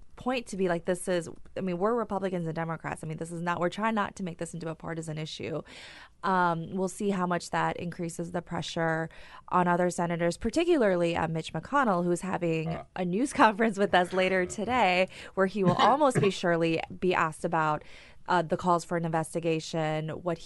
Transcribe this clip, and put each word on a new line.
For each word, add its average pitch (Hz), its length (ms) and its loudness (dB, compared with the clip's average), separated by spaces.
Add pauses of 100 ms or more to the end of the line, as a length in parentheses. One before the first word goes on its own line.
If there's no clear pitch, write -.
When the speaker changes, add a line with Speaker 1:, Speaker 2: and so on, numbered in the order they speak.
(260)
Speaker 1:
point 254 220 -2
to - 100 -8
be 185 160 2
like, 170 120 -2
this 185 220 -2
is, 180 160 0 (340)
I - 40 -4
mean, 185 160 -2
we're 208 160 0
Republicans 190 540 -2
and 160 80 -6
Democrats. 160 480 -6
I 160 40 -10
mean, 156 100 -8
this 165 140 -10
is 170 100 -8
not, 175 180 -2
we're 175 100 2 (120)
trying 226 140 0
not 202 220 -2
to 196 60 -6
make 165 140 -6
this 165 160 -6
into 165 160 -8
a 156 60 -6
partisan 165 420 -8
issue. 156 380 -8 (680)
Um, 180 340 2 (200)
we'll 190 100 0 (140)
see 208 80 0
how 185 180 0
much 175 220 -2
that 160 280 0
increases 170 540 -6
the 175 100 -2
pressure 165 680 -2 (400)
on 180 180 4
other 180 220 4
senators, 170 480 0
particularly, 226 800 2
uh, 160 100 2
Mitch 160 260 -4
McConnell, 196 520 2
who's 175 160 2
having 165 480 -2
Speaker 2:
Uh. 160 140 -6 (120)
Speaker 1:
a 185 100 -2
news 202 280 0
<laughs> - 100 0
conference 214 340 4
with 196 160 2
us 180 200 4
later 185 320 2
today, 185 640 2 (260)
where 196 120 4
he 196 180 -2
will 175 100 6 (140)
almost 269 320 4
be 208 80 4
Speaker 2:
<laughs> 185 120 -2
Speaker 1:
surely 165 400 2 (180)
be 180 140 2
asked 160 300 0
about, 156 400 0 (460)
uh, 175 120 4
the 165 140 -2
calls 175 300 2
for 180 100 -4
an 170 80 0
investigation, 160 1040 -2 (200)
what 170 180 -2